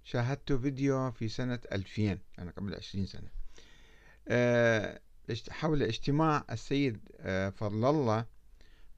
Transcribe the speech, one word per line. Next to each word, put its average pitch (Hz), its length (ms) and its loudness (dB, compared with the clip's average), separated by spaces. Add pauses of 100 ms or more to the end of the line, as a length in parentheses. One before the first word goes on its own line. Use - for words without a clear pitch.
شاهدت 131 500 0
فيديو 135 580 2
في 113 160 -4
سنة 123 320 -2 (120)
ألفين"، 101 480 0 (180)
يعني 87 140 -10
قبل 98 240 -6
عشرين - 300 -6
سنة، 92 240 -8 (960)
آه، 117 720 4 (300)
اجت-، 113 200 -6
حول 151 340 0
اجتماع 147 680 2
السيد، 127 480 0 (200)
آه، 95 300 0
فضل 107 400 0
الله 120 360 2 (720)